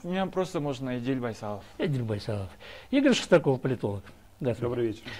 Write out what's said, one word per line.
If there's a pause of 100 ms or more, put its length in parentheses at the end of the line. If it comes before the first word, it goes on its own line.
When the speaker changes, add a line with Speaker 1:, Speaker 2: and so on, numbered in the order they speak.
Speaker 1:
меня
просто
можно
Эдиль
Байсалов. (140)
Speaker 2:
Эдиль
Байсалов. (400)
Игорь
Шестаков,
политолог. (360)
Здравствуйте.
Speaker 3:
Добрый
вечер. (160)